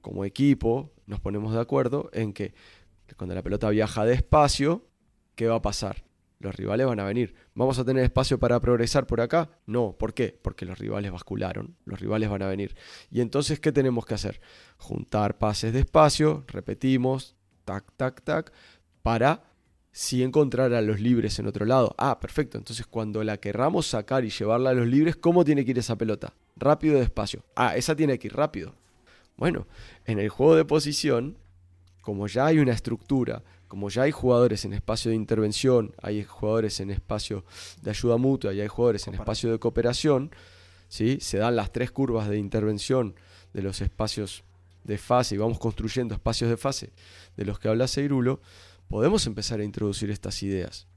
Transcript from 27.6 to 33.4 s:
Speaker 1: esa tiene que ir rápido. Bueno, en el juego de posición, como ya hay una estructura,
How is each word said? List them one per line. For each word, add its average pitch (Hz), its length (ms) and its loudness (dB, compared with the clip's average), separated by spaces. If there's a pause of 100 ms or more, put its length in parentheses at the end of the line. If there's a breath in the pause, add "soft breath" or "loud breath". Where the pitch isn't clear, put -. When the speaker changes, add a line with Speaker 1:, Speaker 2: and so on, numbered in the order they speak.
Speaker 1:
esa 156 200 0
tiene 143 220 2
que - 80 -12
ir - 80 -10
rápido. 131 400 -4 (600 soft breath)
Bueno, 104 300 -2 (380 loud breath)
en 107 140 -2
el 104 100 0
juego 156 280 6
de 160 100 6
posición, 143 720 0 (640)
como 104 240 -6
ya 117 200 0
hay 160 120 4
una 131 140 4
estructura, 117 680 -2 (240 soft breath)